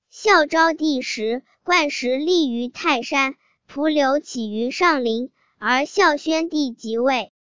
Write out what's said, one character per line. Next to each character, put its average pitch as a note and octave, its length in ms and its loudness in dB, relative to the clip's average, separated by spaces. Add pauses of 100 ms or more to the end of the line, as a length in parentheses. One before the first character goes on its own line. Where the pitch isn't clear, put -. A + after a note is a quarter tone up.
(100)
孝 F4+ 360 4
昭 E4 280 4
帝 D4+ 280 0
时， A3+ 400 -4 (220)
冠 E4 260 2
时 B3+ 260 -2
立 D#4 360 0
于 A#3+ 160 -4
泰 C4+ 340 -2
山， C#4 320 -2 (320)
蒲 D4 220 -4
留 D4 320 2
起 A3 320 -8
于 A#3 180 -4
上 D4+ 340 0
林， A#3 260 -2 (280)
而 B3+ 280 0
孝 E4+ 300 2
宣 D#4+ 320 -2
帝 D4+ 220 -2
即 A3 280 -6
位。 B3 340 -2 (120)